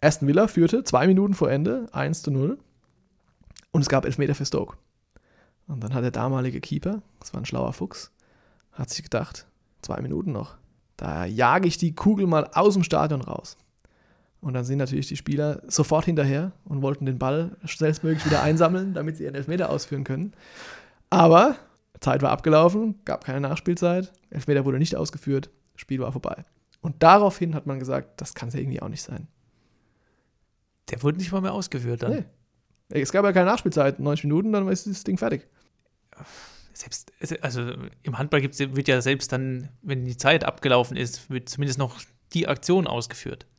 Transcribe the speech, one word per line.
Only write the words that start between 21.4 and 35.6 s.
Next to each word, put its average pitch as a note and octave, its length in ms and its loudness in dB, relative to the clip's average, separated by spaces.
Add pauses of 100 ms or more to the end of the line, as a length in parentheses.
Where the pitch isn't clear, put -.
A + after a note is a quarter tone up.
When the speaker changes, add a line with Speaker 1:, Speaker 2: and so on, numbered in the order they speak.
Speaker 1:
Zeit C3+ 220 2
war C#3 100 2
abgelaufen, F3 720 4
gab - 220 -6
keine C3+ 160 -4
Nachspielzeit, F3 720 -2 (160)
Elfmeter C#3 340 0
wurde C3 160 0
nicht D#3+ 160 0
ausgeführt, C#3 540 -4 (260)
Spiel - 240 -8
war B2 140 -6
vorbei. - 320 -8 (340)
Und E3 240 -2
daraufhin F#3 500 6
hat D3 140 -6
man C3+ 120 -6
gesagt, C3 420 -6
das - 120 -12
kann's A#2+ 200 -10
ja C#3 80 -4
irgendwie C3 200 -6
auch - 60 -10
nicht - 160 -12
sein. - 240 -14 (1600)
Speaker 2:
Der A#2 140 -8
wurde D3+ 140 0
nicht F3+ 140 -6
mal F#3+ 100 -2
mehr F#3+ 120 -4
ausgeführt A#2+ 480 -6
dann? B2 100 -2
Speaker 1:
Nee. C4 140 -4 (760)
Es C3+ 100 -4
gab G3+ 120 2
ja G3+ 80 4
keine F3+ 140 6
Nachspielzeit, D#3 540 0
neunzig C#3+ 240 -2
Minuten, F3 300 0
dann G3 160 0
ist F#3+ 180 -2
das F#3+ 160 -8
Ding F#3+ 160 -2
fertig. A3 260 -2 (1300)